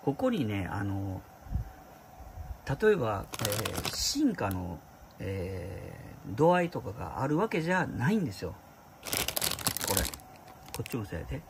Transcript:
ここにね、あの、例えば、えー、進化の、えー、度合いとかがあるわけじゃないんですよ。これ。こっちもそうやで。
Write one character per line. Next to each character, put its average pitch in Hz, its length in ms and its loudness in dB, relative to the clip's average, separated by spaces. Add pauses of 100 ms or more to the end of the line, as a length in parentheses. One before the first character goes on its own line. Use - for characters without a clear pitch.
こ 139 120 2
こ 262 160 2
に 180 140 2
ね、 98 260 0
あ 101 140 -4
の、 98 380 -2 (1600)
例 214 120 10
え 196 40 8
ば、 110 300 0 (140)
え 113 40 -4
ー、 - 520 -2
進 277 380 2
化 101 160 0
の、 90 280 -2 (400)
え 92 760 -6 (360)
ー、 98 80 -4
度 165 180 8
合 180 80 6
い 170 80 0
と 123 100 -4
か 101 120 -6
が 117 300 -4
あ 135 40 2
る 151 100 2
わ 220 120 4
け 170 140 0
じ 170 100 2
ゃ 180 140 4
な 127 240 2
い 220 60 6
ん 190 80 2
で 107 80 -2
す - 100 -8
よ。 85 120 -6 (1300)
こ - 60 2
れ。 - 80 6 (720)
こ - 60 -4
っ - 60 -
ち - 80 -2
も 107 80 0
そ 87 120 -6
う 82 40 -2
や 85 60 -8
で。 139 240 -6